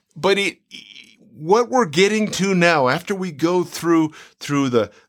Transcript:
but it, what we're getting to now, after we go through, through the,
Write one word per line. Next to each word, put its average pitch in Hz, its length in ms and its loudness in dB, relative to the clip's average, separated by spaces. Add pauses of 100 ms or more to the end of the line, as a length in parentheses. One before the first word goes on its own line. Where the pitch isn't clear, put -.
(140)
but 190 240 0
it, - 200 -6 (720)
what 214 380 0
we're 247 160 2
getting 196 460 0
to 190 220 -2
now, 170 340 2
after 165 260 -4
we 185 180 -4
go 170 320 0
through, 165 480 0 (260)
through 143 300 -2
the, 113 240 0 (160)